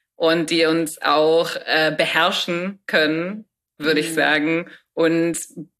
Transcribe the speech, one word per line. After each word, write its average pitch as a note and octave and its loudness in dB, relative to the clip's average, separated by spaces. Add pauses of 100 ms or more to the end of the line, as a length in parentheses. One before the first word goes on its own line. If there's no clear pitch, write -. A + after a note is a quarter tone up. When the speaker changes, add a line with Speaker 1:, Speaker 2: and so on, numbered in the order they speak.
(160)
Speaker 1:
und E3 0
die E3 2
uns D#3+ -2
auch, D#3+ 2 (120)
äh, D#3 0
beherrschen F3 0
können, E3+ 0 (340)
würde D3+ 0
ich E3 -4
Speaker 2:
Mhm. E3 -6
Speaker 1:
sagen. D#3 0 (240)
Und E3 0 (420)